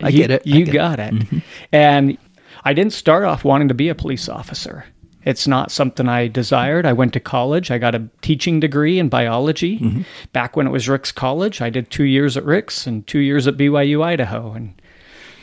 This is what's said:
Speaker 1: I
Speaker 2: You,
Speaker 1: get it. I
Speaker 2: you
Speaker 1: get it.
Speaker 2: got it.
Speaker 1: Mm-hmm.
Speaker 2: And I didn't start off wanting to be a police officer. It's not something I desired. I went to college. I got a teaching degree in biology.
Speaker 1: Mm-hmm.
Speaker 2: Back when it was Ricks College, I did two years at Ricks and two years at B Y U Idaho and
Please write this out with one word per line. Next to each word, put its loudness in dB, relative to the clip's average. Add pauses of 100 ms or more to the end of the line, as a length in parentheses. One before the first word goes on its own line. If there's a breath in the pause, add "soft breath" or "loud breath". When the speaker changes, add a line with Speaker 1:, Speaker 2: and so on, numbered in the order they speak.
Speaker 1:
I 0
Speaker 2:
You, 4
Speaker 1:
get 2
it. 0
I -4
Speaker 2:
you 6
Speaker 1:
get -2
it. 4
Speaker 2:
got 0
it. -6
Speaker 1:
Mm-hmm. -2 (340 loud breath)
Speaker 2:
And 6 (460 loud breath)
I 2
didn't 0
start 2
off -2
wanting 4
to 2
be 0
a -4
police -6
officer. -12 (400)
It's -2
not 0
something -2
I 0
desired. 0
I 4
went 2
to -2
college. -2
I 0
got 0
a -4 (140)
teaching 0
degree 2
in 0
biology. 0
Speaker 1:
Mm-hmm. 0 (300 loud breath)
Speaker 2:
Back -4
when 0
it -2
was -2
Ricks -2
College, -4
I -2
did -4
two 0
years 2
at -6
Ricks -2
and -6
two -2
years 2
at 2
B 4
Y 2
U 2
Idaho -4
and -12 (680 soft breath)